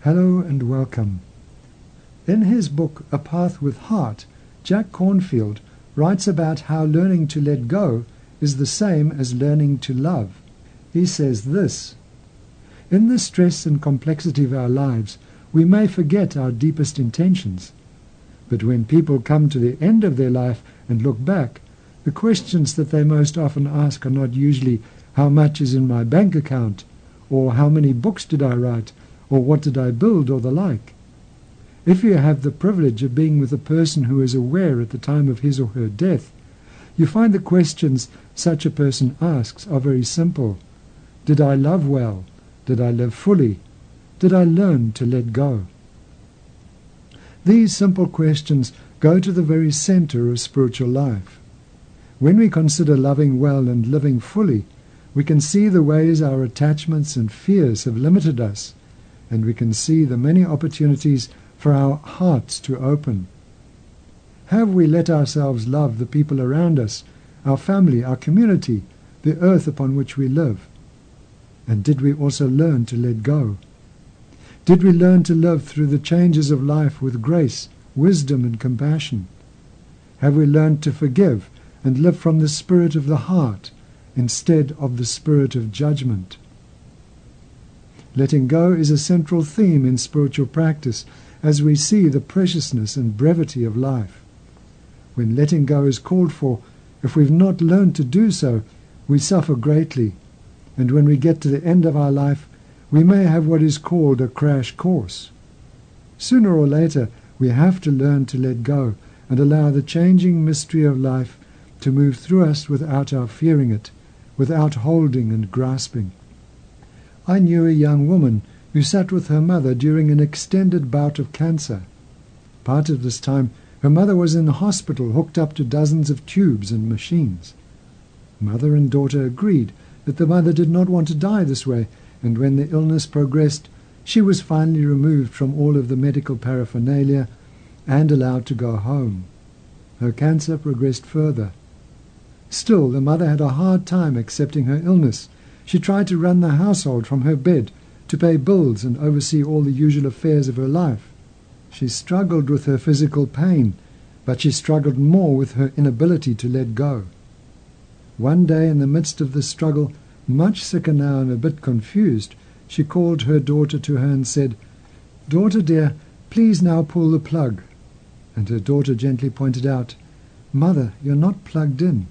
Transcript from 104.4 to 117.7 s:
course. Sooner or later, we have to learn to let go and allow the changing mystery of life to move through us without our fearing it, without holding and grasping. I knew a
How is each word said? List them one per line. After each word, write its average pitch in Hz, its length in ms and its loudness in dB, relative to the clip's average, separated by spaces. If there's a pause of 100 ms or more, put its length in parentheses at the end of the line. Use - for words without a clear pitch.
course. 156 540 -4 (880)
Sooner 220 340 4
or 151 140 4
later, 147 440 0 (280)
we 127 120 2
have 170 320 2
to 151 100 0
learn 139 340 2
to 131 120 -8
let 127 260 -4
go 131 320 -2 (320)
and 127 100 0
allow 147 320 2
the 139 120 0
changing 175 640 2
mystery 156 400 -2
of 143 140 2
life 131 400 -4 (420)
to 135 120 -2
move 139 240 2
through 185 280 2
us 151 240 -2
without 139 440 -4
our 123 160 -4
fearing 147 420 0
it, 107 220 -6 (440)
without 151 380 0
holding 127 580 0
and 110 200 -4
grasping. 127 580 -4 (1200)
I 185 100 2
knew 170 280 4
a 165 40 2